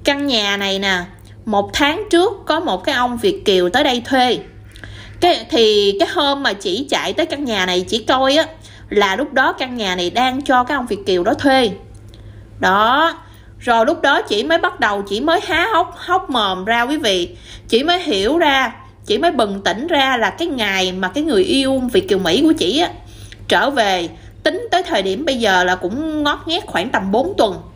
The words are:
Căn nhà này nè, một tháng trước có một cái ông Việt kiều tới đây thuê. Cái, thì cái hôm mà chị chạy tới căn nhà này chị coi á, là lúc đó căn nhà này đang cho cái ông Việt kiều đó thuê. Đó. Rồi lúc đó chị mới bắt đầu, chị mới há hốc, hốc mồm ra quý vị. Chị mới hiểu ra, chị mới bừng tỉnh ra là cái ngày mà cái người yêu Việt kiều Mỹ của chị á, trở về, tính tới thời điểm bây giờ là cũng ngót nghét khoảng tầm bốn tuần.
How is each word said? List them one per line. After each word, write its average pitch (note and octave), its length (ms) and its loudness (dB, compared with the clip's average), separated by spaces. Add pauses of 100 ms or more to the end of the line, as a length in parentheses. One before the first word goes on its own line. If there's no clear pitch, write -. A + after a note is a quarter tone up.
Căn C#4+ 240 0
nhà G#3 300 0
này G3 220 -2
nè, F#3+ 200 0 (460)
một G3+ 280 0
tháng D#4 360 0
trước F4+ 240 4 (120)
có D#4 140 0
một G#3+ 240 -4
cái C#4+ 120 -2
ông B3 220 -2
Việt G3 280 -2
kiều F3+ 240 4
tới F#3 140 2
đây B3 220 0
thuê. B3 340 2 (800)
Cái, C#4+ 280 2
thì G#3 500 4
cái - 140 2
hôm C#4+ 300 0
mà A#3+ 100 0
chị G3+ 360 -6
chạy F3 240 -2
tới D#4 120 0
căn D4 200 -6
nhà G#3 200 0
này F3+ 160 0
chị G#3+ 260 -4
coi C4+ 280 2
á, D#4 100 4 (440)
là G3+ 260 0
lúc C#4+ 180 -4
đó C4+ 180 2
căn B3 240 -6
nhà G3 200 -2
này F3 140 -2
đang B3+ 320 0
cho B3+ 220 2
cái D4 120 -2
ông B3+ 120 -4
Việt G3+ 180 -6
kiều F3+ 180 0
đó A3 100 2
thuê. C4 380 2 (880)
Đó. A3+ 540 2 (460)
Rồi A3+ 260 2
lúc A3+ 160 0
đó D#4 200 2
chị A3 220 -2
mới D#4+ 140 0
bắt F4 220 -2
đầu, G#3 220 0
chị G3+ 200 -4
mới E4 260 2
há F4 260 0
hốc, F4 240 0
hốc F#4 320 -2
mồm G3 360 -2
ra A#3 160 2
quý C4+ 160 0
vị. F#3+ 320 0 (380)
Chị A#3 160 2
mới F4 160 2
hiểu C#4 380 0
ra, C4+ 360 2 (320)
chị G#3+ 120 0
mới E4+ 140 2
bừng G#3 300 -2
tỉnh G3+ 260 -2
ra C4+ 300 2
là G#3+ 120 2
cái E4 180 -6
ngày G3 440 -2
mà F#3 160 -4
cái C#4+ 160 -4
người A#3 200 2
yêu C4+ 380 2 (120)
Việt F#3 140 2
kiều G3 120 2
Mỹ F#3+ 220 2
của D#4+ 120 6
chị A#3 260 0
á, F4 100 0 (580)
trở A3+ 220 4
về, G3 400 0 (340)
tính F#4 280 -2
tới F4+ 120 2
thời A#3 180 -2
điểm F#3+ 240 -4
bây C4+ 100 0
giờ F#3+ 280 2
là F3+ 120 2
cũng D4 480 -4
ngót - 220 0
nghét E4+ 200 -4
khoảng F#3+ 240 -4
tầm G3 220 -2
bốn C4+ 260 0
tuần. F#3 240 0 (140)